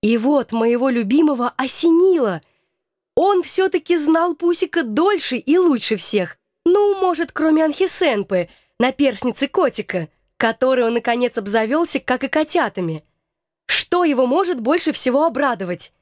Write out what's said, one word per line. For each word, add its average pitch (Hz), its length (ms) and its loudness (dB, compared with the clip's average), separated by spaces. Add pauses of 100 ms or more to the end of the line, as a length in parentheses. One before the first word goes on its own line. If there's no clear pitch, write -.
И 226 160 2
вот 262 340 0
моего 233 380 2
любимого 240 680 0
осенило. 320 840 2 (720)
Он 370 280 2
все-таки 349 540 -2
знал 330 380 0
Пусика 339 480 -2
дольше 277 540 0
и 285 200 2
лучше 294 380 2
всех. - 420 -4 (280)
Ну, 403 340 2
может, 349 320 -2
кроме 311 340 2
Анхисенпы, 226 840 -2 (300)
наперсницы 254 680 0
котика, 214 640 -2 (280)
которой 247 480 0
он, 233 80 0
наконец, 240 440 -2
обзавелся, 220 640 -2
как - 240 -4
и 269 40 -4
котятами. 220 760 -2 (640)
Что - 400 0
его 262 220 2
может 320 340 0
больше 302 320 -2
всего 269 320 0
обрадовать? 214 680 -4 (100)